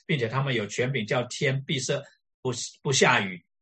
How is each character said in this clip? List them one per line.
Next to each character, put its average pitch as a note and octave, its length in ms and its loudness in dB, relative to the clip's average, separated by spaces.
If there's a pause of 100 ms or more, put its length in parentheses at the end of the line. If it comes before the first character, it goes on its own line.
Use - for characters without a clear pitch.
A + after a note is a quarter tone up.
并 D#3+ 120 0
且 A#2 120 0
他 C3 120 0
们 C#3 140 0
有 A#2 120 -2
权 C3+ 260 -2
柄 A#2 120 -2
叫 B2 200 0
天 C3+ 400 -2
闭 C3+ 160 -2
塞 C3+ 200 -2 (420)
不， B2+ 100 -2 (300)
不 C#3+ 100 -2
下 C3 280 6
雨， F#2 240 -6 (180)